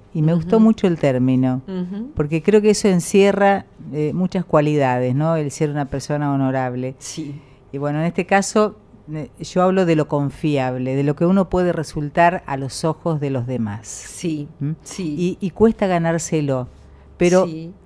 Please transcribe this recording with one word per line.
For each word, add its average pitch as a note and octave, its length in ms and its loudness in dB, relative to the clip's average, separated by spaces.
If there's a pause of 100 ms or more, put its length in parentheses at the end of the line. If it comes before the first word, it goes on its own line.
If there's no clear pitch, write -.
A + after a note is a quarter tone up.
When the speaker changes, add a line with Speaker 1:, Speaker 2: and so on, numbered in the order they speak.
(140)
Speaker 1:
y E3 80 -2
me D#3+ 120 4
gustó F3 240 2
Speaker 2:
Ujú. A3 80 6
Speaker 1:
mucho A3 220 2
el E3 100 0
término, B2+ 680 2
Speaker 2:
Ujú. G3 480 -8
Speaker 1:
porque D#3 260 -2
creo G#3 200 4
que G#3+ 100 4
eso G#3 160 0
encierra, G3 800 4 (280)
eh, D3+ 200 -2
muchas F3+ 320 -2
cualidades, C3+ 720 2
¿no? D#3+ 200 2
El D3 160 -2
ser D3+ 180 -2
una C#3+ 200 -4
persona C#3+ 440 -2
honorable. C3 680 -2
Speaker 2:
Sí. C#3+ 400 -12 (320)
Speaker 1:
Y C#3 60 -10
bueno, D3 220 -4
en D#3+ 60 0
este F3 200 -2
caso, G#3 500 2 (380)
eh, D#3 160 -10 (100)
yo F3+ 240 -2
hablo F#3 220 2
de E3 100 4
lo D3+ 120 2
confiable, C3+ 880 -2
de C#3+ 80 0
lo D3 120 0
que E3+ 100 0
uno F#3+ 240 2
puede F3+ 240 0
resultar E3 760 0
a C#3 100 -6
los C3+ 280 -6
ojos D#3 340 -2
de C#3+ 100 -2
los B2 160 -2
demás. A2+ 420 -6
Speaker 2:
Sí, D#3 600 -8 (120)
Speaker 1:
¿Mm? C#3+ 120 -4 (100)
Speaker 2:
sí. D#3 340 -8 (240)
Speaker 1:
Y, G3+ 60 -6
y F3 60 -4
cuesta A3 360 2
ganárselo, D#3+ 800 -2 (500)
pero F3+ 280 4
Speaker 2:
Sí. E3 280 -10 (120)